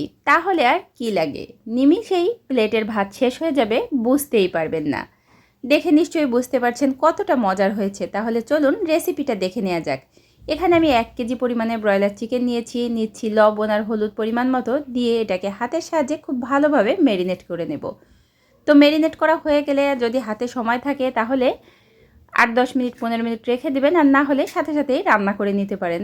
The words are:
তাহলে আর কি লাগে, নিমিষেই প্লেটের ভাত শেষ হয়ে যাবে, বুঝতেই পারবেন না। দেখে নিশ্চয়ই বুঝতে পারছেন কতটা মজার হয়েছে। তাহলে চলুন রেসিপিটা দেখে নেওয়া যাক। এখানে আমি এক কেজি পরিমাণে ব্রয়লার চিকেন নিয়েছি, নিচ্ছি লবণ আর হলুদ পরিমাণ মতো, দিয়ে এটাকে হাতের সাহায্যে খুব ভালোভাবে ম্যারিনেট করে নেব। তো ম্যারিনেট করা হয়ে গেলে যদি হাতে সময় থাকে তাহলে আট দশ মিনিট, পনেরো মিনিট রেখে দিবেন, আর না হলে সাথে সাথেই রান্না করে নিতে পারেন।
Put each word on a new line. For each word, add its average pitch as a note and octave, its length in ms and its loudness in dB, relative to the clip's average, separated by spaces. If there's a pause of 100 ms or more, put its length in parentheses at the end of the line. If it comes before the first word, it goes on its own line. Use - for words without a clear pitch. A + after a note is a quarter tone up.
(240)
তাহলে E4+ 420 2
আর D#4 140 2 (140)
কি A#3 160 -6
লাগে, D#3+ 340 -2 (240)
নিমিষেই F4 600 2 (180)
প্লেটের A3 380 0
ভাত G#3 280 -2
শেষ B3+ 260 -2
হয়ে E4 180 -2
যাবে, A#3 220 0 (240)
বুঝতেই A#3 460 2
পারবেন D#3+ 400 -4
না। C3 120 -2 (640)
দেখে D4 280 0
নিশ্চয়ই D4+ 360 2
বুঝতে B3 320 -2
পারছেন A#3+ 280 0 (120)
কতটা E4 360 0
মজার G3 360 2
হয়েছে। G3+ 340 -4
তাহলে A3+ 360 -4
চলুন C#4+ 320 2 (120)
রেসিপিটা D#4 480 -2
দেখে F#3+ 280 -4
নেওয়া F3+ 200 -2
যাক। C#3+ 180 -4 (420)
এখানে E4+ 340 0
আমি E4 160 4
এক A#3 220 2
কেজি B3 220 -4
পরিমাণে A#3 420 -2
ব্রয়লার G3+ 380 0
চিকেন B3 280 -4
নিয়েছি, A#3+ 340 -4 (100)
নিচ্ছি A3 420 -4
লবণ G#3+ 400 4
আর G#3+ 140 0
হলুদ G#3+ 300 -4
পরিমাণ A3+ 360 -2
মতো, B3 220 -2 (160)
দিয়ে A#3+ 320 -2
এটাকে G3 300 -4
হাতের B3+ 320 -4
সাহায্যে D#4 360 -2
খুব D4+ 240 -6
ভালোভাবে C#4 580 2
ম্যারিনেট F#3 460 2
করে E3+ 200 -6
নেব। D3+ 180 -8 (840)
তো - 80 2
ম্যারিনেট D4+ 420 6
করা D#4 200 2
হয়ে D4+ 260 0
গেলে C#4+ 200 0 (140)
যদি A#3+ 240 -2
হাতে A3 280 -6
সময় A#3+ 320 -2
থাকে C#4 300 -4
তাহলে B3 380 0 (840)
আট A#3+ 200 4
দশ B3 220 2
মিনিট, B3 240 -2
পনেরো A#3 260 -2
মিনিট A#3 240 -4
রেখে B3 220 -2
দিবেন, C4+ 260 2
আর D#4 100 6
না C4+ 180 6
হলে C#4 220 0
সাথে D#4+ 280 -4
সাথেই D4 280 0
রান্না G#3 300 2
করে G3+ 200 -2
নিতে G3+ 240 -2
পারেন। F3 280 -4